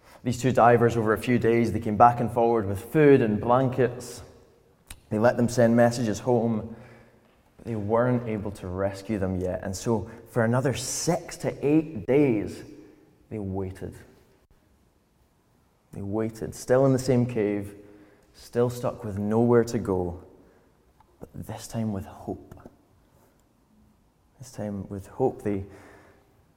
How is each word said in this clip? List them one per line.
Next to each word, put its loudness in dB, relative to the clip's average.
These -4
two 2
divers, 6
over 2
a 0
few 0
days, 2
they -4
came -4
back 6
and -2
forward 0
with -6
food 6
and 0
blankets. 0
They -2
let 4
them 2
send 4
messages 2
home, -2
but -20
they -6
weren't 0
able -6
to -12
rescue -4
them -2
yet. -4
And -8
so -4
for 0
another 0
six -4
to -6
eight 0
days, 2
they -8
waited. -8
They -12
waited, -6
still 2
in 4
the 2
same 2
cave, -2
still -2
stuck -8
with -8
nowhere 4
to -6
go, -4
but -18
this -14
time -6
with -8
hope. -14
This -20
time -8
with -12
hope. -2
They, -4